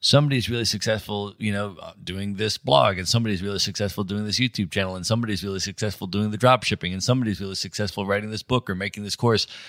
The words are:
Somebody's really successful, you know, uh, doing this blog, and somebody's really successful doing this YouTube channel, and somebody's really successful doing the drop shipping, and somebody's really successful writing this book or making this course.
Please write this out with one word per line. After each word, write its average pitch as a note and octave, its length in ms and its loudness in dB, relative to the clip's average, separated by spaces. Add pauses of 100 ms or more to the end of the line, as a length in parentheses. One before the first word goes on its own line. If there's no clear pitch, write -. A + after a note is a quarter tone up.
Somebody's C#3 460 4
really A#2 140 0
successful, G#2 760 -2
you G#2+ 140 0
know, G2+ 280 -4
uh, E2 120 -14 (100)
doing G2 320 -6
this G#2 240 -2
blog, B2+ 400 4
and F2+ 80 -4
somebody's A2 340 2
really G2 200 -4
successful G2+ 420 -2
doing G2+ 220 -2
this G#2 160 -2
YouTube A2 320 0
channel, F#2 240 -2
and F2 100 -8
somebody's G#2+ 380 0
really F#2+ 160 -4
successful G2+ 480 -6
doing G#2 240 0
the G#2+ 40 -6
drop B2+ 280 6
shipping, F#2 280 -2
and F#2+ 80 -4
somebody's A#2 400 2
really G2 140 -6
successful G2 500 -4
writing G#2 240 0
this A2 140 -8
book - 260 0
or G2+ 60 -2
making G2+ 300 -6
this G2 100 -6
course. A2+ 320 2 (220)